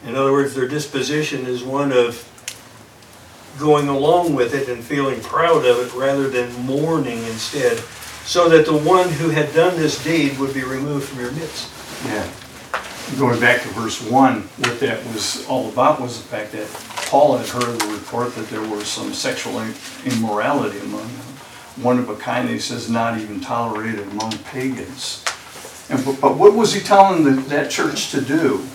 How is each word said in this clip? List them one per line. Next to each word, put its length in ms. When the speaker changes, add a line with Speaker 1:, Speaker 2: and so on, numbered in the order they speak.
Speaker 1:
In 120
other 160
words, 220
their 140
disposition 760
is 160
one 300
of 320
going 280
along 460
with 180
it 160
and 160
feeling 360
proud 440
of 140
it 160
rather 340
than 240
mourning 640
instead, 520
"so 220
that 180
the 100
one 340
who 200
had 240
done 220
this 260
deed 380
would 120
be 120
removed 440
from 120
your 100
midst." 380
Speaker 2:
Yeah. 220
Going 220
back 220
to 80
verse 300
one, 480
what 220
that 320
was 340
all 220
about 320
was 180
the 100
fact 240
that 140
Paul 280
had 120
heard 320
the 80
report 480
that 120
there 140
were 220
some 280
sexual 460
im-, 160
immorality 720
among 240
them. 240
One 160
of 100
a 80
kind, 320
he 100
says, 300
not 300
even 220
tolerated 720
among 260
pagans. 720
And, 160
but, 160
but 140
what 180
was 180
he 80
telling 440
the, 80
that 200
church 420
to 100
do 420